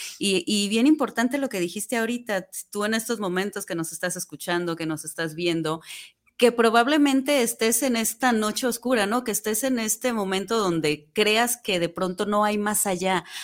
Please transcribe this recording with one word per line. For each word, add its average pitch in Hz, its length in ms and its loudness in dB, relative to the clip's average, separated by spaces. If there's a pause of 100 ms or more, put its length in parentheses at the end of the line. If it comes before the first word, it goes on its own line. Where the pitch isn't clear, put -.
(180)
Y, 190 280 0
y 202 240 0
bien 226 160 4
importante 254 500 2
lo 269 140 -2
que 196 100 -4
dijiste 202 380 -4
ahorita, 226 500 -4 (220)
tú 208 160 -4
en 220 80 0
estos 226 260 -2
momentos 196 460 -4
que 185 80 -6
nos 165 180 -4
estás 180 240 -6
escuchando, 175 600 -4
que 160 100 -6
nos 156 180 -6
estás 156 300 -6
viendo, 165 480 -2 (560)
que 240 120 6
probablemente 262 920 4
estés 233 420 0
en 262 100 2
esta 233 380 0
noche 214 340 0
oscura, 240 400 0
¿no? 233 160 0
Que 247 80 -4
estés 214 320 -2
en 262 160 0
este 226 360 -2
momento 196 440 0
donde 156 540 0
creas 220 460 2
que 190 200 -2
de 170 120 0
pronto 180 360 -4
no 208 180 2
hay 208 140 2
más 208 280 0
allá, 185 380 0 (200)